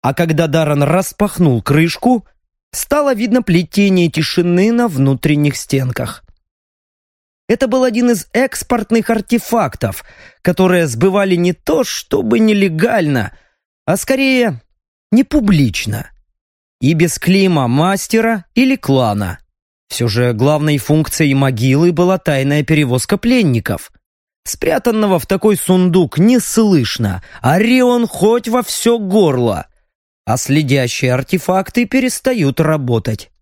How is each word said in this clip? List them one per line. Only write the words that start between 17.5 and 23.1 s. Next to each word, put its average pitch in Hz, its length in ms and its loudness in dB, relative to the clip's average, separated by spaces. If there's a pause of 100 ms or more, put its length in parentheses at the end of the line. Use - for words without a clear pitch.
мастера 196 840 -2
или 262 220 2
клана. 104 640 -2 (500)
Всё 120 180 -4
же 120 260 0
главной 147 440 0
функцией 151 560 0
могилы 135 580 2
была 180 260 0
тайная 147 460 -2
перевозка 147 540 0